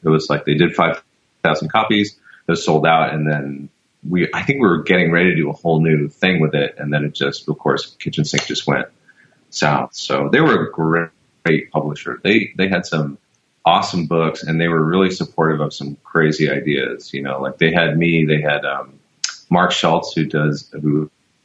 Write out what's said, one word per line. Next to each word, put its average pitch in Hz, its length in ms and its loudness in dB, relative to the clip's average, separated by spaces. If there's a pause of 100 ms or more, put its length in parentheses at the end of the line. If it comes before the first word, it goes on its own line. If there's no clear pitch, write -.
it 80 60 2
was 78 200 2
like 73 160 -2
they 73 100 2
did 82 200 2
five 82 280 0 (400)
thousand 78 260 0
copies, 107 440 0
it - 380 -8
was 82 120 0
sold 78 240 2
out, 80 260 4
and 76 160 -2
then 71 400 -6 (380)
we, 87 260 0
I - 100 -6
think 135 180 0
we 107 60 6
were 85 160 2
getting 90 280 2
ready 87 200 4
to 78 40 0
do 73 140 0
a 73 40 -6
whole 80 280 0
new 76 280 2
thing 92 300 0
with 76 160 0
it, 71 220 -2
and 73 160 -4
then 73 120 0
it 73 80 -6
just, - 340 -4
of 78 100 -4
course, - 420 -2
Kitchen 76 260 -4
Sink - 200 -4
just - 220 -6
went 67 200 -2 (600)
south. 71 460 -2
So 69 360 -2
they 139 100 4
were 113 260 2
a - 40 -12
great, 82 380 0 (340)
great 78 280 0
publisher. 73 520 -6
They, 104 340 0
they 95 120 0
had 90 160 -2
some 73 320 -4 (460)
awesome - 440 0
books, 82 360 0
and 80 180 -2
they 85 60 2
were 82 160 2
really 90 280 2
supportive 78 500 -2
of 73 120 -4
some 71 300 -12
crazy 78 480 2
ideas. 67 640 -4
You 69 100 -8
know, 67 180 -6
like, 67 160 -6
they 80 140 2
had 82 260 2
me, 82 280 2
they 76 160 0
had, 73 240 -2
um, 69 340 -8 (500)
Mark 87 220 4
Schultz, - 420 0
who 78 120 0
does, 73 460 -2
who 76 380 -2 (360)